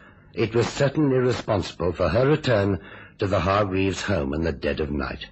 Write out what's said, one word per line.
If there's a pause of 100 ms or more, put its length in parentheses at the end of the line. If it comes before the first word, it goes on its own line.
(340)
it
was
certainly
responsible
for
her
return (400)
to
the
Hargreaves
home
in
the
dead
of
night.